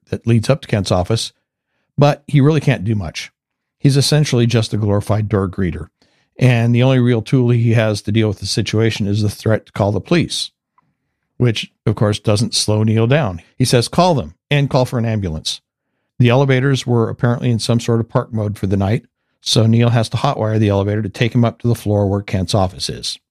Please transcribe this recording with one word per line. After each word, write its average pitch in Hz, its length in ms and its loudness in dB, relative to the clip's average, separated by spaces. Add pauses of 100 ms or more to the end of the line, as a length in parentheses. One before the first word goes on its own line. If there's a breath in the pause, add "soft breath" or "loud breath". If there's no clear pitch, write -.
that - 180 -6
leads 117 220 2
up 139 120 2
to - 60 -20
Kent's 101 240 -2
office, 98 420 -2 (640)
but 143 300 2
he 143 140 4
really 147 200 4
can't 113 220 -2
do 110 120 -2
much. 87 360 -10 (480)
He's 139 180 2
essentially 139 480 2
just 117 260 0
a 110 60 -4
glorified 104 500 -2
door 98 220 0
greeter, 87 380 -6 (500)
and 117 380 2
the 120 80 4
only 131 160 2
real 120 240 2
tool 123 260 0
he 120 240 2
has 110 300 0
to 104 80 -4
deal 107 160 2
with 101 120 -4
the 101 60 -12
situation 107 640 -2
is 104 160 0
the 104 60 0
threat - 360 -2
to - 60 -20
call 101 200 0
the 101 80 -2
police, - 520 -2 (840)
which, 120 360 -2 (120)
of 110 100 0
course, 107 240 -2
doesn't 110 360 -2
slow 107 280 0
Neil 110 240 2
down. 120 340 -2 (160)
He 127 80 2
says, 120 240 0
"Call 175 260 2
them, 82 200 -6 (140)
and 139 200 0
call 127 160 2
for 123 120 -6
an 113 80 -2
ambulance." 92 540 -4 (600)
The 120 100 6
elevators 131 580 2
were 117 220 0
apparently 120 400 -2
in 113 100 0
some 117 220 0
sort 117 180 -2
of 113 80 -4
park - 240 -2
mode 107 260 -4
for 101 100 -4
the 98 100 0
night, 101 280 -2 (360)
so - 240 2
Neil 117 240 4
has 117 200 0
to - 80 -6
hotwire 110 420 -2
the 107 100 2
elevator 101 320 0
to 104 80 -6
take 117 260 -2
him 120 80 4
up 113 160 -2
to - 80 -2
the 117 80 2
floor 104 320 0
where 98 140 -2
Kent's 95 340 -4
office 92 320 0
is. - 320 -10 (100)